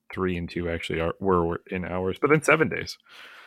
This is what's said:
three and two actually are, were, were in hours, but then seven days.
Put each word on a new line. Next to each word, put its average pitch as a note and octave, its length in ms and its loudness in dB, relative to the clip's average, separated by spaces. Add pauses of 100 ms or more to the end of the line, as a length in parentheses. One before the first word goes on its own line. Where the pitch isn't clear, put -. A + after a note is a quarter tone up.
(120)
three F#2 240 -2
and E2+ 140 -6
two F2 200 -4
actually E2+ 300 -4
are, E2 200 0
were, F2+ 260 4
were E2+ 240 -2
in F#2 160 -4
hours, F#2 340 -4
but C#3+ 120 2
then D#3 100 4
seven D#3 260 4
days. - 300 -6 (500)